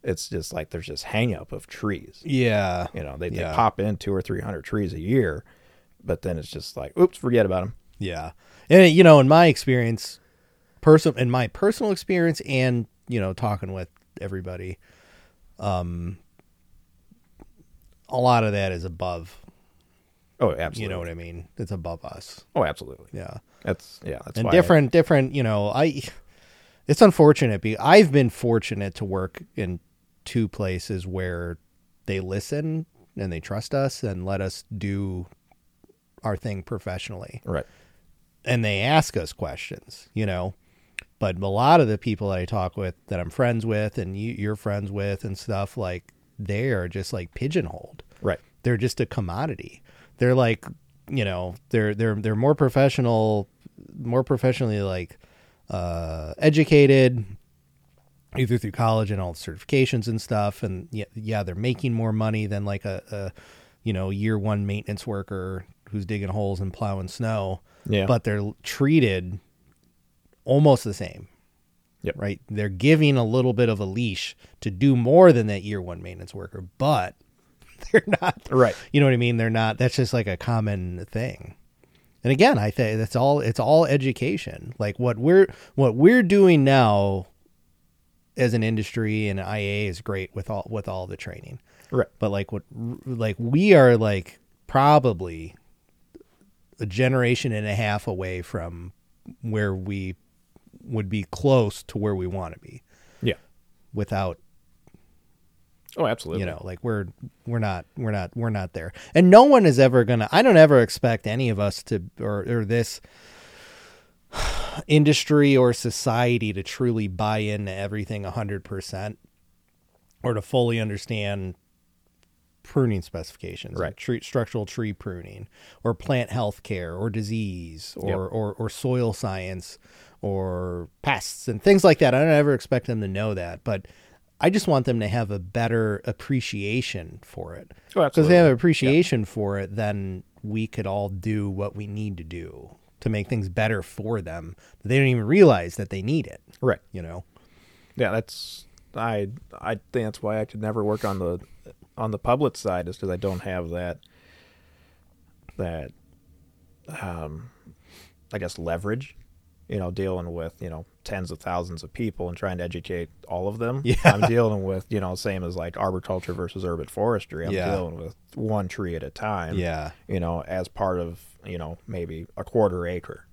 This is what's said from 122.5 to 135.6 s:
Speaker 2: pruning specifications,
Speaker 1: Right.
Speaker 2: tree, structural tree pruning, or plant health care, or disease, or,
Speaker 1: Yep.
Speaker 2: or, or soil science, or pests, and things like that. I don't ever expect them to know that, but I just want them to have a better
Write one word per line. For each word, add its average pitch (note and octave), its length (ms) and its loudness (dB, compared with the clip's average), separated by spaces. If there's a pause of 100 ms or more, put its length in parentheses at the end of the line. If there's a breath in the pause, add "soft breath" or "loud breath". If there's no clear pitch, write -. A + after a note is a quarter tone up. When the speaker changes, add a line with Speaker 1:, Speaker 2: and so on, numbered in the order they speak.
Speaker 2:
pruning A2+ 380 0
specifications, - 760 -12
Speaker 1:
Right. E2+ 180 -6
Speaker 2:
tree, A#2+ 260 -6
structural A2+ 440 -4
tree A2 280 -8
pruning, F#2+ 540 -14 (360 soft breath)
or A#2 100 -2
plant B2 380 -4
health G#2 320 -4
care, F2 320 -8
or G#2+ 140 -4
disease, G2 880 -8
or, - 120 -6
Speaker 1:
Yep. F#2 80 -2 (140)
Speaker 2:
or, G#2+ 220 -4
or A2+ 160 -6
soil B2 420 -2
science, F#2+ 640 -8 (440 soft breath)
or F2+ 680 -4 (140)
pests, - 480 -4
and G#2+ 120 -4
things G3 220 6
like E3+ 160 8
that. B2+ 160 6
I C3 60 4
don't D#3+ 80 2
ever D3 240 4
expect B2 340 -2
them A2 140 -4
to G2+ 80 -4
know G#2 240 -4
that, F2 320 -8
but G2 200 -4 (540 soft breath)
I - 100 4
just G3+ 180 0
want C3+ 180 2
them A#2 160 0
to G#2 80 -2
have A2 200 -2
a G2+ 100 -4
better A2 640 -2